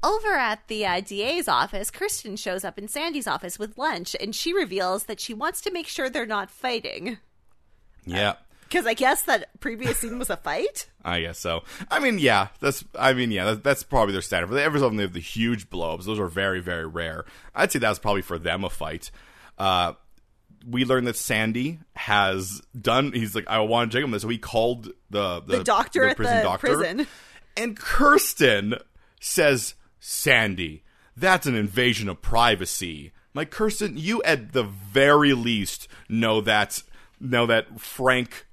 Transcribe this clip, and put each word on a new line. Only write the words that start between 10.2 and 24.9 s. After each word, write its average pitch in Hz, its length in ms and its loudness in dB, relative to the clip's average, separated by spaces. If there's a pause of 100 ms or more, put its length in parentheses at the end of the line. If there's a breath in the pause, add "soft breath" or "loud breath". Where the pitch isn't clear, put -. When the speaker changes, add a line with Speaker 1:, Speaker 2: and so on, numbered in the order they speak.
Speaker 1:
a 180 80 -4
fight? 247 580 -4
<laughs> - 80 -20
Speaker 2:
I 87 160 -2
guess 82 180 -6
so. 82 260 -4 (260 loud breath)
I - 80 0
mean, 254 200 0
yeah. 110 300 4 (120)
That's, 139 220 -2 (160)
I 131 140 4
mean, 123 180 0
yeah, 95 140 0
that, 107 200 0
that's 135 180 2
probably 110 300 2
their 92 100 -2
standard. 87 240 -2
But 120 140 -2
every 147 200 2
so 135 60 4
often 110 100 0
they 104 60 0
have 92 100 -2
the 90 80 -8
huge 110 480 -4
blow-ups. 85 380 -6
Those 107 140 -4
are 95 80 -2
very, 92 320 0
very 85 260 -6
rare. 80 400 -8 (280 loud breath)
I'd 180 160 2
say 151 80 -2
that's 110 200 0
probably 101 240 -2
for 87 160 -6
them 85 260 -4
a 90 60 -4
fight. 80 400 -8 (480 loud breath)
Uh, 90 360 2 (720)
we 123 200 -2
learned 123 220 2
that 113 80 -4
Sandy 120 640 -2 (160)
has 95 680 0 (180)
done, 127 320 2
he's 113 220 -2
like, 110 140 -4
"I 110 120 2
wanna 113 300 2
check 123 140 0
him." 113 140 -2
So 104 100 -6
he 117 100 -2
called 117 540 0 (180)